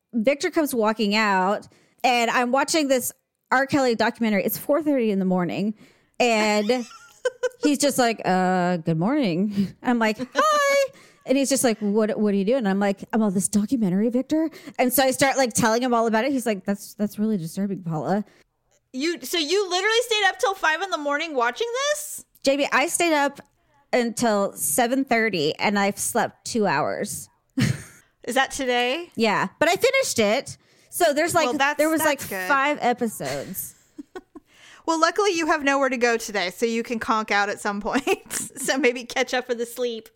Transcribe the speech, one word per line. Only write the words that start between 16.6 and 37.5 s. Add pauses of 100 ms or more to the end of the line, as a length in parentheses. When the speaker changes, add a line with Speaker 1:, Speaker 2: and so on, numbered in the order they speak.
Speaker 1:
"That's,
that's
really
disturbing,
Paula." (680)
Speaker 2:
You,
so
you
literally
stayed
up
till
five
in
the
morning
watching (260)
this? (200)
Speaker 1:
Jamie,
I
stayed
up (500)
until
seven
thirty
and
I've
slept
two
hours. (300)
<laughs>
Speaker 2:
Is
that
today?
Speaker 1:
Yeah, (120)
but
I
finished
it. (400)
So
there's,
Speaker 2:
Well,
Speaker 1:
like,
Speaker 2:
that's,
Speaker 1:
there
was,
Speaker 2:
that's
Speaker 1:
like,
Speaker 2:
good.
Speaker 1:
five
episodes.
Speaker 2:
<laughs> (1000)
Well,
luckily
you
have
nowhere
to
go
today,
so
you
can
conk
out
at